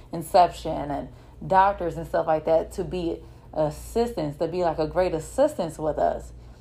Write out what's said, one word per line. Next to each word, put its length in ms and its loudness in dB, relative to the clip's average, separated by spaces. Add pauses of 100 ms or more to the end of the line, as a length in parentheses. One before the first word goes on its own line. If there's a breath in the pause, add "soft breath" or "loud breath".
(120)
Inception 760 2
and 180 -6 (380 loud breath)
doctors 520 4
and 100 -8
stuff 180 0
like 200 2
that 280 2
to 100 -4
be 360 -4 (340 loud breath)
assistance, 840 -2
to 100 0
be, 160 -2
like, 160 0
a 80 0
great 260 0
assistance 640 0
with 220 -2
us. 320 0 (300 loud breath)